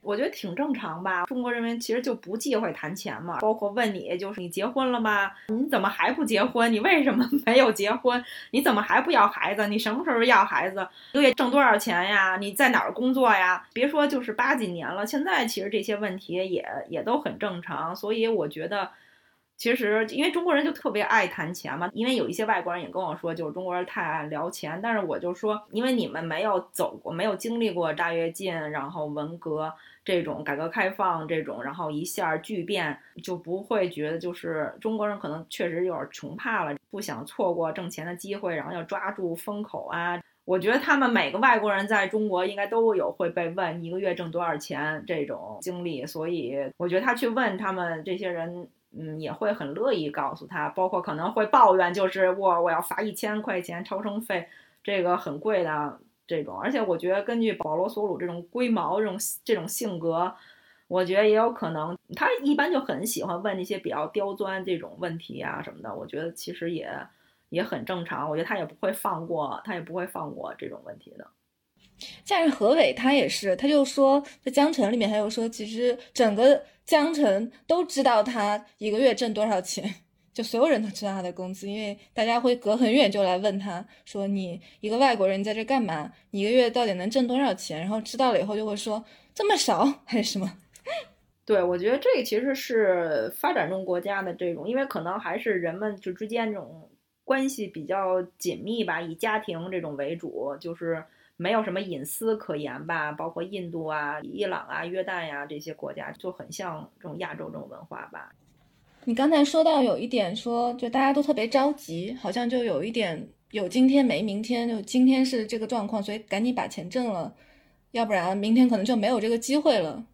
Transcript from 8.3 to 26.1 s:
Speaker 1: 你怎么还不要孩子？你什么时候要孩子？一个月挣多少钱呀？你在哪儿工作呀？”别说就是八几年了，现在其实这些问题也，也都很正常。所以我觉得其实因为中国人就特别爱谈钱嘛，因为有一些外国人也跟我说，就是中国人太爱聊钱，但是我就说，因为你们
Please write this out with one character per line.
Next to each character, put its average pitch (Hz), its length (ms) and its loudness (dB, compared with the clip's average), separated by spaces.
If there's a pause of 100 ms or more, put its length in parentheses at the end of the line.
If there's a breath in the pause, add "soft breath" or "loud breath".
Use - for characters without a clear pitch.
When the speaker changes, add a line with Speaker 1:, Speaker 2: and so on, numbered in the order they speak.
Speaker 1:
你 262 80 4
怎 240 140 4
么 208 80 4
还 - 180 4
不 349 100 -2
要 220 160 8
孩 202 280 0
子？ 208 120 0
你 208 120 0
什 214 140 0
么 285 120 -2
时 330 60 0
候 233 120 4
要 226 220 8
孩 156 260 0
子？ 190 160 -4 (260 loud breath)
一 - 40 0
个 294 60 6
月 254 100 8
挣 254 180 2
多 269 100 6
少 226 160 8
钱 180 280 2
呀？ 190 320 4
你 202 160 -4
在 254 160 4
哪 220 120 4
儿 160 120 -2
工 254 200 0
作 247 180 6
呀？” 185 420 4
别 247 160 2
说 294 180 4
就 285 140 0
是 233 120 -6
八 269 220 2
几 233 140 -2
年 170 200 -6
了， 196 180 -4
现 285 180 -2
在 330 220 2
其 208 160 -4
实 202 80 -4
这 214 120 0
些 214 140 -2
问 202 220 -4
题 170 160 -8
也， 185 300 -2 (240)
也 160 140 -6
都 247 160 0
很 175 200 -6
正 185 240 -4
常。 160 340 -6
所 208 160 -6
以 226 160 0
我 190 180 0
觉 156 220 -8
得 196 220 -4 (680 soft breath)
其 233 180 0
实 220 360 0
因 285 140 0
为 349 80 2
中 349 120 -2
国 349 80 2
人 294 120 4
就 339 80 0
特 - 180 -4
别 208 120 -2
爱 208 260 2
谈 170 260 -6
钱 139 240 -8
嘛， 175 160 -4
因 220 100 -2
为 262 120 2
有 143 120 0
一 165 40 -4
些 214 120 -2
外 208 160 2
国 175 120 -4
人 175 100 -6
也 143 60 -10
跟 175 120 -6
我 165 160 -4
说， 170 160 -4
就 160 140 -4
是 147 60 -6
中 185 120 -8
国 180 100 -4
人 180 120 -2
太 190 160 -6
爱 156 220 -4
聊 156 260 -4
钱， 165 320 -8
但 233 100 0
是 220 60 2
我 165 180 -2
就 175 160 -4
说， 214 380 -2
因 220 120 -2
为 254 100 2
你 202 160 2
们 151 160 -6